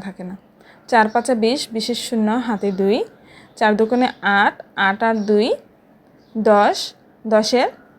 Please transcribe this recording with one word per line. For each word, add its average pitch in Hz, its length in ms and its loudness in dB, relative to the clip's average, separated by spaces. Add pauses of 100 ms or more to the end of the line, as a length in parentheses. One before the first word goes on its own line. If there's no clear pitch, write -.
থাকে 185 240 -14
না। 190 40 -14 (540)
চার 220 260 4
পাঁচা 240 280 0
বিশ, 247 180 0 (140)
বিশের 226 320 -4
শূন্য, 214 220 -2 (180)
হাতে 208 220 -4 (120)
দুই, 196 160 2 (600)
চার 214 240 2
দোকানে 247 260 2 (340)
আট, 254 140 2 (340)
আট 196 200 -4
আর 226 80 0 (120)
দুই 208 180 2 (880)
দশ, 214 420 2 (480)
দশের 220 440 0 (300)